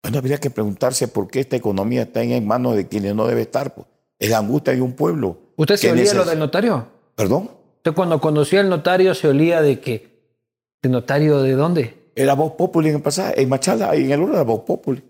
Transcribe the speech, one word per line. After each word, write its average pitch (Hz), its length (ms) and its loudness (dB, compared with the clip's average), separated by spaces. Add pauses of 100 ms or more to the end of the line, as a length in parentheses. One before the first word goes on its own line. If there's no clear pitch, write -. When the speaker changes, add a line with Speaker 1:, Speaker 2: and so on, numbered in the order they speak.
Speaker 1:
Bueno, 123 140 -4
habría 135 220 -2
que 143 100 -4
preguntarse 117 580 -2
por 101 220 -4
qué - 120 -4
esta 135 140 -4
economía 113 480 -2
está 117 200 -4
en 120 240 -2
manos 120 280 0
de 98 120 -2
quienes 101 280 -4
no 113 120 0
debe 117 160 0
estar, - 300 -6
pues. - 140 -20 (320)
Es 104 100 -4
la 113 80 2
angustia 127 360 0
de 127 80 0
un 127 120 -2
pueblo 147 440 -2 (180)
Speaker 2:
¿Usted 160 220 0
se - 100 2
Speaker 1:
que - 60 4
Speaker 2:
olía 202 200 4
lo 190 100 2
Speaker 1:
neces- 165 60 0
Speaker 2:
del 160 100 0
notario? 160 480 -2 (280)
Speaker 1:
¿Perdón? 127 340 0 (280)
Speaker 2:
¿Usted 160 160 -2
cuando 170 280 0
conoció 151 380 2
al 196 100 2
notario 185 460 2
se - 120 0
olía 160 360 4
de 139 160 2
que, - 420 -10 (600)
¿de 131 60 2
notario 143 520 2
de 131 120 2
dónde? 147 420 0 (200)
Speaker 1:
Era 139 200 2
Voz 156 180 -2
Populi 165 360 0
en 147 80 0
el 147 40 -4
pasado, 156 340 -4
en 131 140 2
Machala 185 460 0
y 139 100 2
en 135 60 0
el 143 100 2
oro 247 120 0
era 170 100 2
Voz 113 180 -2
Populi. - 480 -6